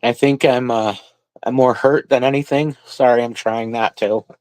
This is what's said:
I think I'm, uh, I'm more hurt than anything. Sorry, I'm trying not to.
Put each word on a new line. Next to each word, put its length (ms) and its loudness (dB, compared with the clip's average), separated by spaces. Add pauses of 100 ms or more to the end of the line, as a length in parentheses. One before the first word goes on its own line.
I 120 0
think 300 0
I'm, 260 2
uh, 260 -2 (480)
I'm 100 -4
more 200 4
hurt 360 0
than 140 2
anything. 520 -2 (100)
Sorry, 380 2
I'm 100 -8
trying 380 -6
not 260 -4
to. 260 -2 (160)